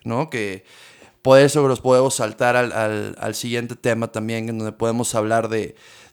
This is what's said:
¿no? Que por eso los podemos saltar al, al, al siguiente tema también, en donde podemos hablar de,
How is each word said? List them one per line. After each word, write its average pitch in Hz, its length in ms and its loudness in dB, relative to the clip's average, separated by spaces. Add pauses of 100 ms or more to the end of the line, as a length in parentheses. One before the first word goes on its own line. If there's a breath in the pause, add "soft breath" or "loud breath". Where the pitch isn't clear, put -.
¿no? 120 240 -4
Que 101 360 -8 (580 soft breath)
por 131 180 8
eso 143 260 4
los 127 140 0
podemos 127 340 2
saltar 120 400 0
al, 123 180 0
al, 107 460 -4
al 110 160 -6
siguiente 120 420 -6
tema 113 360 -2
también, 113 380 -6
en 113 80 -6
donde 110 140 -6
podemos 113 420 -2
hablar 110 340 0
de, 107 260 -4 (380 soft breath)